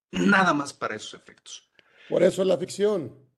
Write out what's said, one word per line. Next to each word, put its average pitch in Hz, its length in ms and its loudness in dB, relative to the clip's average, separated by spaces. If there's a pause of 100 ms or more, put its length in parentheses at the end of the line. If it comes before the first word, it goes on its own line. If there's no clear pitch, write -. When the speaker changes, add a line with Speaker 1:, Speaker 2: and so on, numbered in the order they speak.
(120)
Speaker 1:
Nada 185 420 2
más 143 180 -4
para 110 240 -6
esos - 180 -14
efectos. - 560 -20 (380)
Speaker 2:
Por 160 140 0
eso 185 220 4
la 185 120 2
ficción, 185 580 -2 (240)